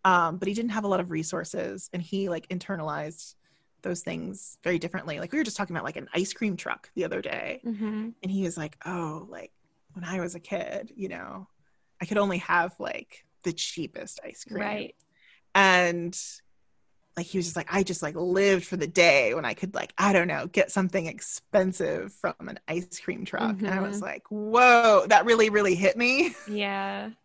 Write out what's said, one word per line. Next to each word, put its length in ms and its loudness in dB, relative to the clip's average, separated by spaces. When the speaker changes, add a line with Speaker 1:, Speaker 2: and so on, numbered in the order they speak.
Speaker 1:
um, 340 4
but 100 -4
he 60 0
didn't 180 -2
have 120 -2
a 40 -2
lot 120 4
of 120 -4
resources 800 -6
and 80 -6
he, 280 -4
like, 200 -6
internalized 840 -8
those 200 -6
things 640 -8
very 160 0
differently. 400 -8
Like, 120 -8
we 60 -2
were 60 0
just 140 -6
talking 180 -6
about, 100 -4
like, 120 -6
an 160 -12
ice 200 -2
cream 240 -4
truck 380 -8
the 100 -2
other 160 -4
day 440 -8
Speaker 2:
Mm-hmm. 440 -6
Speaker 1:
and 80 -6
he 120 -2
was 140 -6
like, 280 -10
"Oh, 440 -8
like, 220 -16
when 120 -12
I 140 -6
was 160 -6
a 40 -12
kid, 560 -8
you 140 -8
know, 380 -12
I 40 -4
could 120 -2
only 220 2
have, 400 0
like, 460 -10
the 100 -4
cheapest 680 -10
ice 200 -16
cream." 180 -10
Speaker 2:
Right. 340 -8
Speaker 1:
And, 600 4
like, 100 -6
he 140 -4
was 80 0
just 80 -8
like, 180 -6
"I 100 4
just, 200 -2
like, 120 -6
lived 500 4
for 120 -6
the 100 -2
day 460 6
when 120 -2
I 100 -2
could, 180 -6
like, 240 -6
I 160 4
don't 140 6
know, 200 -2
get 240 2
something 360 0
expensive 1040 -2
from 200 -4
an 200 -12
ice 320 -6
cream 260 -8
truck." 340 -4
And 100 -2
I 120 0
was 160 -4
Speaker 2:
Mm-hmm. 80 -6
Speaker 1:
like, 240 -8
"Whoa, 800 6
that 180 8
really, 240 6
really 260 4
hit 220 4
me." 440 2
<laughs> 60 -16
Speaker 2:
Yeah. 640 -4